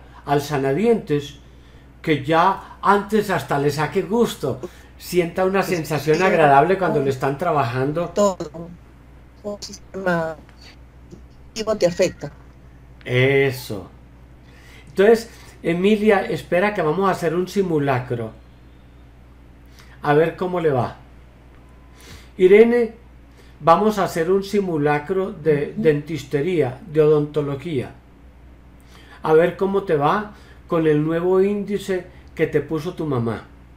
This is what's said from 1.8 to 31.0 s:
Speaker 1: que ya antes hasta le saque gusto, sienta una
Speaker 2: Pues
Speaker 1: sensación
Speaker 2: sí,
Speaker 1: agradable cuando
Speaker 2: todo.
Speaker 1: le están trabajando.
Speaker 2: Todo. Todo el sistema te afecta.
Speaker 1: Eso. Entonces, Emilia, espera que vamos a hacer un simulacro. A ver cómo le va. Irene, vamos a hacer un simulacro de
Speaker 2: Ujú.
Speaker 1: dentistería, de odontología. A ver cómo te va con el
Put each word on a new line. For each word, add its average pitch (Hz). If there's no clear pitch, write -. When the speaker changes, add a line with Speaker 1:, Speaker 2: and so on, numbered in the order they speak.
Speaker 1:
que 147
ya 170
antes 202
hasta 160
le 143
saque 151
gusto, 170
sienta 175
una 190
Speaker 2:
Pues 180
Speaker 1:
sensación 156
Speaker 2:
sí, 185
Speaker 1:
agradable 165
cuando 165
Speaker 2:
todo. 143
Speaker 1:
le 139
están 139
trabajando. 147
Speaker 2:
Todo. 202
Todo 208
el -
sistema 175
te 175
afecta. 170
Speaker 1:
Eso. 127
Entonces, 226
Emilia, 202
espera 185
que 185
vamos 170
a 180
hacer 175
un 180
simulacro. 135
A 147
ver 160
cómo 180
le 160
va. 120
Irene, 226
vamos 202
a 185
hacer 165
un 196
simulacro 185
de 147
Speaker 2:
Ujú. 214
Speaker 1:
dentistería, 147
de 151
odontología. 147
A 156
ver 170
cómo 196
te 170
va 180
con 165
el 151